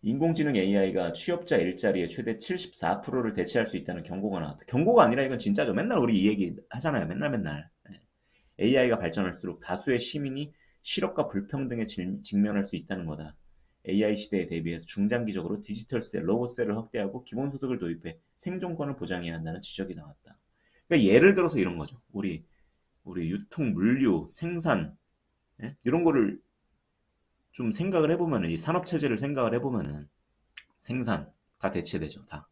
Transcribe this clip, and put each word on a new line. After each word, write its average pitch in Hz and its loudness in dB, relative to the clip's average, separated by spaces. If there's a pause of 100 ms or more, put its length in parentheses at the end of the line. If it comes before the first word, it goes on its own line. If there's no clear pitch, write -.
인공지능 147 2
에이아이가 95 4
취업자 170 0
일자리의 90 2
최대 113 -4
칠십사 180 -4
프로를 117 -2
대체할 113 0
수 - -8
있다는 87 -6
경고가 95 -4
나왔다. 73 -8
경고가 190 6
아니라 123 4
이건 131 -2
진짜죠. 110 2
맨날 156 2
우리 117 4
이 98 6
얘기 98 2 (140)
하잖아요. 127 -2
맨날, 117 -4
맨날. 104 -4 (200)
네. - -20 (580)
에이아이가 123 4
발전할수록 90 -4
다수의 117 -2
시민이 139 -6 (300)
실업과 - -2
불평등에 117 -4
질-, 92 -6
직면할 101 2
수 90 -6
있다는 90 -6
거다. 76 -8 (500)
에이아이 104 2
시대에 95 -2
대비해서 82 -4
중장기적으로 104 -2
디지털세, 113 -6
로봇세를 110 0
확대하고 113 -4
기본소득을 131 -4
도입해 82 -6 (200)
생존권을 170 -6
보장해야 87 -6
한다는 82 -6
지적이 90 -8
나왔다. - -20 (500)
그러니까 120 6
예를 170 10
들어서 165 2
이런 87 2
거죠. 73 -10 (140)
우리, 92 -6 (580)
우리 85 -6
유통, 104 -4
물류, 101 2
생산, 160 -2 (680)
예? 120 -10
이런 165 2
거를 127 4 (1120)
좀 117 -2
생각을 165 2
해보면은, 151 2
이 82 -2
산업체제를 147 0
생각을 131 0
해보면은 76 -2 (720)
생산 120 -2 (280)
다 95 -2
대체되죠. 80 -6
다. 76 -14